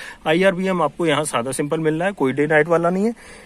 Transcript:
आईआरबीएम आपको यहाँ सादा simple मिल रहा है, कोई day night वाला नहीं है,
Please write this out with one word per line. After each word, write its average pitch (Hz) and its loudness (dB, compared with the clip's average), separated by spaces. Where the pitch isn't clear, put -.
आईआरबीएम 180 2
आपको 156 -2
यहाँ 151 0
सादा 131 -4
simple 151 -2
मिल 156 0
रहा 170 -2
है, 202 -6
कोई 135 0
day 143 0
night 151 2
वाला 170 2
नहीं 190 0
है, 233 0